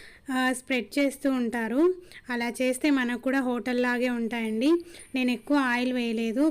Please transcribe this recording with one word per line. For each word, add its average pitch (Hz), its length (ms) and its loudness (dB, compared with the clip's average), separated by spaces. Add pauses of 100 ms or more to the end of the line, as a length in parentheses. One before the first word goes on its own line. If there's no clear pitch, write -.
(300)
ఆ, 262 100 0 (140)
స్ప్రెడ్ 254 380 -4
చేస్తూ 277 400 0
ఉంటారు. 240 500 0 (480)
అలా 240 200 -2
చేస్తే 254 400 0
మనకు 247 320 0
కూడా 262 180 0
హోటల్లాగే 247 680 0
ఉంటాయండి. 233 640 0 (420)
నేను 254 180 0
ఎక్కువ 247 340 0
ఆయిల్ 247 280 0
వేయలేదు, 233 580 0